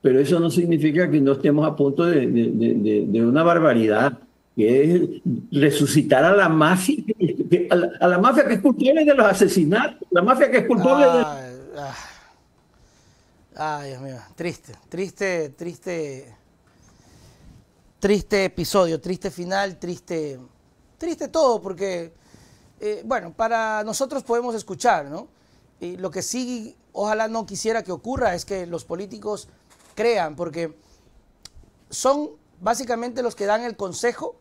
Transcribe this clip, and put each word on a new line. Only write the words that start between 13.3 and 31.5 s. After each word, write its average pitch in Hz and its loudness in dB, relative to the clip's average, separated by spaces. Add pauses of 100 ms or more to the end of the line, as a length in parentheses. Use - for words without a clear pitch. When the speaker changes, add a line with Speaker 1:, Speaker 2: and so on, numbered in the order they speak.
Speaker 2:
Ay, 147 -8
Dios 131 -14
mío, 135 -14 (200)
triste, 165 -10 (140)
triste, 175 -6
triste, 143 -12 (1700)
triste 196 0
episodio, 175 -2
triste 180 -8
final, 185 -6
triste, 160 -8 (580)
triste 320 -8
todo, 240 0
porque, 175 -8 (680)
eh, 208 -6
bueno, 220 -6
para 226 -2
nosotros 262 -6
podemos 240 -2
escuchar, 185 -2
¿no? 160 -14 (540)
Y 180 -12
lo 185 -8
que 180 -8
sí, 240 -8 (160)
ojalá 214 -2
no 226 -6
quisiera 214 -4
que 185 -12
ocurra, 226 -4
es 175 -8
que 190 -8
los 170 -10
políticos 202 -10 (460)
crean, 196 -2
porque 165 -8 (1160)